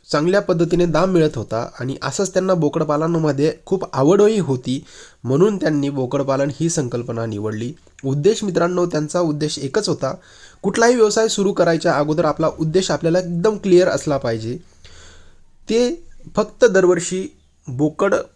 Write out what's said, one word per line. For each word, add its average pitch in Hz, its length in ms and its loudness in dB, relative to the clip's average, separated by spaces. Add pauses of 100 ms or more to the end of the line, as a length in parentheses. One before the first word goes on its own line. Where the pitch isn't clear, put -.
(120)
चांगल्या 175 280 2
पद्धतीने 175 460 0
दाम 170 240 0
मिळत 160 280 2
होता 110 320 -6 (100)
आणि 127 220 -6
असंच 170 300 -4
त्यांना 190 220 0
बोकड 160 280 0
पालनामध्ये 151 720 0 (120)
खूप - 300 -4
आवडही 196 420 4
होती, 135 460 -4 (400)
म्हणून 170 320 2
त्यांनी 151 340 0
बोकड 139 320 -4
पालन 135 280 0 (100)
ही 160 100 0
संकल्पना 120 560 -4
निवडली. 107 480 -6 (300)
उद्देश 147 400 0
मित्रांनो, 180 420 0
त्यांचा 160 340 -4
उद्देश 151 380 -2
एकच 143 300 -4
होता, - 260 -4 (480)
कुठलाही 226 320 2
व्यवसाय 220 340 4
सुरू 202 240 0
करायच्या 170 420 2
अगोदर 151 300 0
आपला 156 240 0
उद्देश 160 420 -2
आपल्याला 165 280 0
एकदम 175 380 -2
क्लिअर 185 320 4
असला 139 280 -2
पाहिजे. 117 400 -6 (1120)
ते 247 340 0 (320)
फक्त 214 280 2
दरवर्षी 180 640 2 (400)
बोकड 151 460 0 (220)